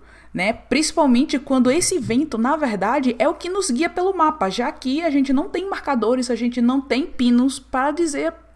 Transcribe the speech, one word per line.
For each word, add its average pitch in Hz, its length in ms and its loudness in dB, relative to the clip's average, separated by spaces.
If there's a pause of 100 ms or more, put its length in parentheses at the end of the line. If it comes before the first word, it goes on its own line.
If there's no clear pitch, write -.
(340)
né? 190 180 -2
Principalmente 285 840 2
quando 254 320 2
esse 349 280 0
vento, 247 380 -2
na 247 200 0
verdade, 247 600 0
é 262 100 4
o 339 60 0
que - 140 -10
nos 381 220 -4
guia 277 180 0
pelo 359 240 0
mapa, 247 380 0
já 240 220 -2
que 269 300 -4
a 339 60 0
gente 277 240 2
não 294 160 0
tem 370 200 -6
marcadores, 254 640 -2
a 240 40 2
gente 240 260 -2
não 254 200 4
tem 269 260 -2
pinos 247 520 2
pra 269 320 -2
dizer 294 440 -2 (220)